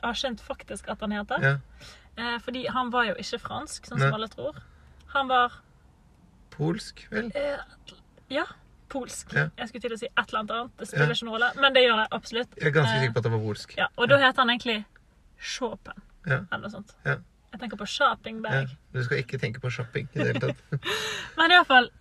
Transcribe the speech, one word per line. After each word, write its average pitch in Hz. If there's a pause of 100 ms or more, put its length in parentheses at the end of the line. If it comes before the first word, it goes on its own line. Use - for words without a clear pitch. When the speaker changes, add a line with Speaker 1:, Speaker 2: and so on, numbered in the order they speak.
Speaker 1:
har 240
skjønt 240
faktisk -
at 208
han 208
heter. 208
Speaker 2:
Ja. 139 (600)
Speaker 1:
Eh, 240
fordi 254
han 247
var 247
jo 202
ikke -
fransk, -
sånn -
som 135
Speaker 2:
Nei. -
Speaker 1:
alle 214
tror. 285 (580)
Han 277
var 247 (1000)
Speaker 2:
Polsk, -
vel? 220
Speaker 1:
Eh, 285 (720)
ja, 294 (440)
polsk. -
Speaker 2:
Ja. 160
Speaker 1:
Jeg 240
skulle 240
til 240
å 226
si 240
et -
eller 233
annet 214
annet. 233
Det 240
spiller 247
Speaker 2:
Ja. 240
Speaker 1:
ikke 233
noen 226
rolle, 247 (100)
men 277
det 254
gjør 233
det 214
absolutt. 226
Speaker 2:
Jeg 156
er 151
ganske 143
Speaker 1:
Eh, 131
Speaker 2:
sikker 127
på 113
at 113
han 117
var 113
polsk. 107
Speaker 1:
ja, - (100)
og 240
da 277
Speaker 2:
Ja. 277
Speaker 1:
heter 269
han 240
egentlig 233 (520)
Chopin, - (240)
Speaker 2:
Ja. 139 (120)
Speaker 1:
eller 208
noe -
sånt. - (120)
Speaker 2:
Ja. 139 (360)
Speaker 1:
Jeg 220
tenker 226
på 208
shopping 226
bag. 220
Speaker 2:
Ja, 135 (180)
du 127
skal 123
ikke 139
tenke 113
på 127
shopping 117
i 143
det -
hele 123 (140)
tatt. - (140)
Speaker 1:
<laughs> 427
Men 330
i 359
hvert 349
fall, 247 (120)